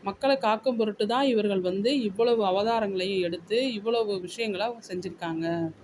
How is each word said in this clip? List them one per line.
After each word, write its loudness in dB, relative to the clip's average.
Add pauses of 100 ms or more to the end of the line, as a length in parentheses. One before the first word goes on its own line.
மக்களை 0
காக்கும் 0
பொருட்டு 0
தான் 2
இவர்கள் 2
வந்து 0 (100)
இவ்வளவு 2
அவதாரங்களையும் 0
எடுத்து -2 (140)
இவ்வளவு 0
விஷயங்களை -4 (120)
செஞ்சிருக்காங்க. -6 (380)